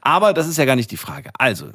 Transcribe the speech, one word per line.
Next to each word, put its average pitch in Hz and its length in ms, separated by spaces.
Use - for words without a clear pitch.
Aber 190 300
das 160 140
ist 160 100
ja 151 80
gar 131 120
nicht 117 160
die 90 40
Frage. - 420
Also, 135 360